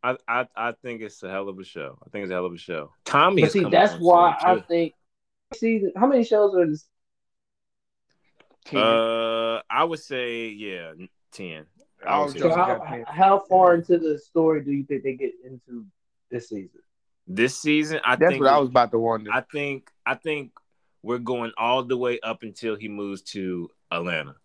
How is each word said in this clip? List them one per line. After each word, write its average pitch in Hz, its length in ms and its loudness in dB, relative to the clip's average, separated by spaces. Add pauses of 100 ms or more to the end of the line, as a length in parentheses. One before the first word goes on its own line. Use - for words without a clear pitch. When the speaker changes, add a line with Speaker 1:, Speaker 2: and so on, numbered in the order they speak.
Speaker 1:
I, 127 140 -2 (100)
I, 120 200 -2 (100)
I 117 160 -4 (100)
think 120 200 -10
it's 104 200 -14
a 95 80 -10
hell 98 180 -6
of 95 100 -12
a 95 60 -14
show. 71 400 -12
I - 60 -20
think 101 140 -10
it's 92 60 -8
a 92 40 -6
hell 90 120 -4
of 87 80 -6
a 85 40 -16
show. 78 340 -10 (120)
Tommy 165 380 2
Speaker 2:
But 156 60 4
Speaker 1:
is - 40 -2
Speaker 2:
see, 196 80 2
Speaker 1:
coming 156 120 -2
Speaker 2:
that's 202 220 4
Speaker 1:
on 170 60 -12
Speaker 2:
why 175 400 6
Speaker 1:
soon, 175 100 4
Speaker 2:
I 185 60 6
Speaker 1:
too. - 120 -6
Speaker 2:
think 170 260 -2 (600)
season. 220 420 0
How 214 100 2
many 262 180 4
shows 208 300 2
are 180 80 4
in 160 100 2
this? 156 140 -8 (1800)
Speaker 3:
Ten. - 160 -4
Speaker 1:
Uh, 113 920 0
I 131 140 2
would 165 160 -4
say, 120 480 -6
yeah, 95 440 -12 (400)
ten. 80 340 -14 (380)
I 143 140 0
would 147 40 2
Speaker 3:
All 147 60 -2
Speaker 1:
say 135 120 -10
Speaker 3:
shows - 20 -4
Speaker 2:
So 170 60 4
Speaker 1:
ten. 165 100 2
Speaker 2:
how, 190 200 2
Speaker 3:
got - 100 -12
ten. 120 180 -10
Speaker 2:
how 190 320 4 (100)
far 185 260 8
Speaker 1:
Yeah. 170 40 2
Speaker 2:
into 170 200 2
the 156 200 0
story 160 460 0
do 143 80 -4
you 139 120 -2
think 135 200 -6
they 135 100 -4
get 127 180 -6 (120)
into 123 420 -16 (440)
this 120 180 -10
season? 98 320 -14 (480)
Speaker 1:
This 113 320 0
season, 151 440 0
I 123 120 2
Speaker 3:
That's 160 160 6
Speaker 1:
think 135 100 -2
Speaker 3:
what 135 100 6
I 147 40 6
Speaker 1:
it, 147 40 4
Speaker 3:
was 135 100 0
about 123 220 2
to 117 60 0
wonder. 113 340 -2
Speaker 1:
I 131 100 -2
think, 143 480 -8 (140)
I 131 100 -2
think 147 380 -8 (500)
we're 120 160 -4
going 120 380 -6
all 123 280 2
the 123 120 -2
way 123 240 -2
up 110 220 -8
until 110 320 -6
he 107 140 -10
moves 101 340 -8
to 92 480 -8 (220)
Atlanta. 85 420 -6 (100)